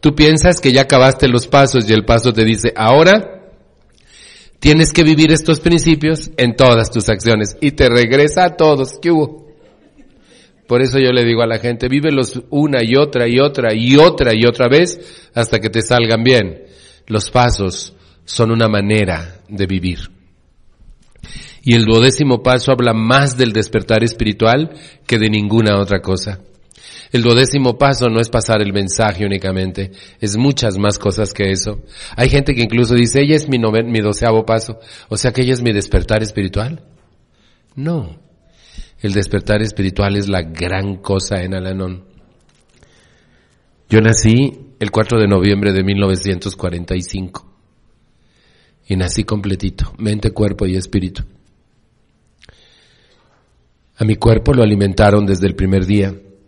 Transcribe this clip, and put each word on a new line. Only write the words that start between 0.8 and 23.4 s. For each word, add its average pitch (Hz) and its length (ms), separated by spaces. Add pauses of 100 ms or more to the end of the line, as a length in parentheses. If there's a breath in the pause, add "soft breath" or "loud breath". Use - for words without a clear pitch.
acabaste 135 460
los 120 200
pasos 131 420
y - 20
el 107 120
paso 117 280
te 110 120
dice, 110 320
"Ahora 160 720 (1080 loud breath)
tienes 156 320
que 170 100
vivir 156 300
estos 156 260
principios 156 800
en 120 180
todas 117 380
tus 110 160
acciones", 110 520
y 143 120
te 135 160
regresa 131 560
a 170 120
todos. 143 460
¿Qué 170 80
hubo? 156 420 (1160 soft breath)
Por 123 140
eso 131 160
yo 131 140
le 123 120
digo 117 180
a 117 60
la 113 100
gente, 120 300
"Vívelos 135 600
una 147 340
y 113 140
otra 139 320
y 120 120
otra 135 340
y 120 220
otra 147 380
y 113 120
otra 120 220
vez - 680
hasta 117 240
que 107 100
te 107 140
salgan 117 400
bien". 113 400 (460 loud breath)
Los 107 220
pasos 113 640 (300 soft breath)
son 113 280
una 113 160
manera 101 800
de 98 180
vivir. 90 440 (1500 loud breath)
Y 120 120
el 117 120
duodécimo 123 560
paso 127 280
habla 120 220
más 123 440
del 123 160